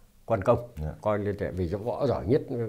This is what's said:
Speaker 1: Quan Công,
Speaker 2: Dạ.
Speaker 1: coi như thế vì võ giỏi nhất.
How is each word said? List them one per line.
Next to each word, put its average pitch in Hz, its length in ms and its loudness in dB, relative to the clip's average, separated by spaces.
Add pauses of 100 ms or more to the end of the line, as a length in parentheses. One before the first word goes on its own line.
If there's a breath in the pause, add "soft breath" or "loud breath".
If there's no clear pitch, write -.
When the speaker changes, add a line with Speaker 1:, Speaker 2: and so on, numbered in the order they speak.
(240)
Speaker 1:
Quan 110 160 2
Công, 113 260 4 (100)
Speaker 2:
Dạ. 76 140 -4 (100)
Speaker 1:
coi 104 180 2
như 101 140 -2
thế 92 180 -4
vì 90 160 0 (180)
võ 120 220 -2
giỏi - 180 0
nhất. 139 160 4 (280)